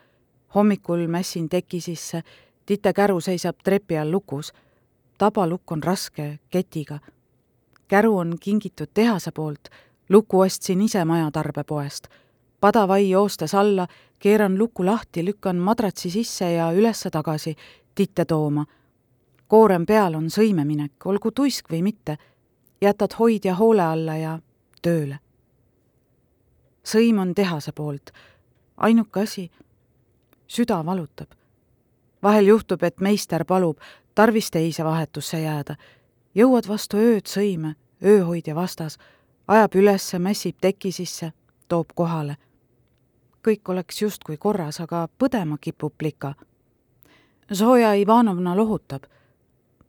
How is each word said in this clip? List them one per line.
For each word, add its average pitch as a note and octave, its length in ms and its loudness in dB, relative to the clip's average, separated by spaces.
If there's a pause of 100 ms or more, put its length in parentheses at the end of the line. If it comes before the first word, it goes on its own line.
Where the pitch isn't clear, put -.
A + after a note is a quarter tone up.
(560)
Hommikul F#3 520 0
mässin E3+ 420 -4
teki F3+ 320 -4
sisse, E3 420 -10 (420)
tite G3+ 280 0
käru G3 280 2
seisab F3+ 420 -4
trepi G3 340 -2
all D3+ 140 -4
lukus. D#3 420 -6 (640)
Tabalukk G3 540 -2
on D#3 120 -6
raske, D3+ 560 -6 (100)
ketiga. D#3 500 -6 (880)
Käru G#3 300 4
on E3+ 220 -2
kingitud G3+ 540 -4
tehase G#3+ 380 0
poolt, D3+ 380 -10 (400)
luku G3+ 300 6
ostsin F#3+ 420 0
ise G#3+ 240 0
majatarbepoest. D3+ 1000 -4 (540)
Padavai G3+ 480 4
joostes F#3 440 0
alla, G3 340 2 (320)
keeran G3+ 380 2
luku G#3 280 -2
lahti, F#3 400 -2
lükkan F#3+ 300 -4
madratsi F#3 540 -2
sisse F#3 420 -4
ja E3 200 0
ülesse G3+ 380 0
tagasi, D#3 460 -6 (400)
titte F3+ 300 0
tooma. D3+ 400 0 (840)
Koorem G3+ 380 6
peal G3+ 300 2
on D#3+ 140 -4
sõimeminek, D3+ 760 0
olgu G3+ 260 -2
tuisk C4+ 380 -2
või E3 120 -4
mitte. F3 360 -4 (640)
Jätad G3+ 380 0
hoidja G#3 360 2
hoole G#3+ 280 4
alla D#3+ 320 -2
ja D#3+ 240 -6 (420)
tööle. D3+ 380 -2 (1600)
Sõim A3+ 360 2
on F3+ 160 -2
tehase E3+ 360 -2
poolt. D3 400 -10 (640)
Ainuke A3 420 2
asi, G3 320 -6 (960)
süda G#3+ 380 -2
valutab. E3+ 420 -8 (960)
Vahel G#3 240 6
juhtub, G3+ 360 2
et E3+ 180 -4
meister F#3+ 440 -2
palub, F3 320 0 (380)
tarvis A3 360 2
teise E3 320 -2
vahetusse D#3+ 580 -4
jääda. D3+ 340 -6 (600)
Jõuad A#3 320 4
vastu G3+ 300 -4
ööd A3 300 2
sõime, E3+ 480 -4 (280)
ööhoidja F3 520 2
vastas, E3 420 -8 (500)
ajab G#3 280 4
ülesse, G3 440 2
mässib F#3+ 420 -4
teki F#3+ 300 -2
sisse, E3 420 -10 (340)
toob E3+ 280 -2
kohale. D#3+ 420 -4 (1080)
Kõik G#3+ 220 0
oleks F#3 320 -6
justkui F#3+ 360 -6
korras, F#3 420 -4
aga E3+ 280 -6 (120)
põdema F#3 420 -2
kipub - 360 -8
Plika. C#3+ 360 -8 (1200)
Zoja A3+ 400 4
Ivanovna G3+ 600 2
lohutab. G3+ 480 -4 (840)